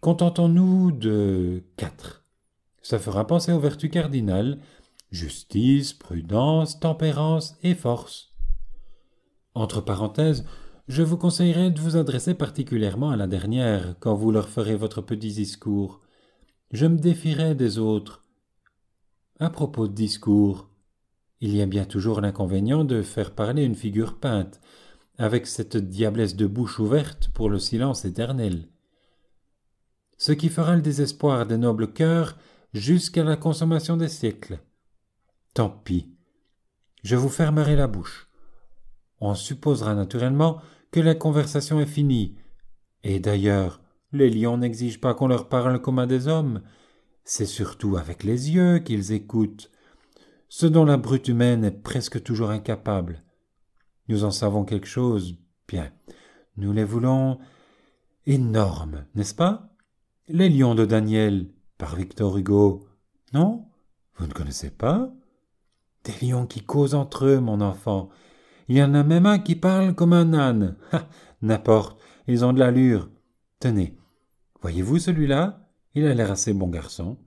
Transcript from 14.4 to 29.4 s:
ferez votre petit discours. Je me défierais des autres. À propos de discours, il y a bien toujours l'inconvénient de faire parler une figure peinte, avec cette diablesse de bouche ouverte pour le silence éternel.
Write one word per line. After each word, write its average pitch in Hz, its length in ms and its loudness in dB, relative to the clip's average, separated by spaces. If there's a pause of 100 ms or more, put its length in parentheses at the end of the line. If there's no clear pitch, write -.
ferez 107 280 -2
votre 107 240 -6
petit 107 320 -8
discours. 101 680 -6 (720)
Je 120 140 0
me 165 120 4
défierais 160 560 0
des 117 240 0
autres. 107 440 -2 (1160)
À 165 120 0
propos 120 380 -4
de 101 40 -6
discours, 104 760 0 (720)
il 104 140 -2
y 104 80 2
a 101 40 0
bien 95 180 -2
toujours 104 360 -2
l'inconvénient 101 640 0
de 120 180 -2
faire - 320 -6
parler 127 300 -2
une 120 100 0
figure 107 440 -4
peinte, 101 420 -4 (580)
avec 113 280 0
cette - 300 -8
diablesse 101 600 -2
de 104 100 2
bouche 110 320 -4
ouverte 117 560 0
pour 110 160 0
le 101 80 0
silence 120 460 -2
éternel. 104 640 -4 (1500)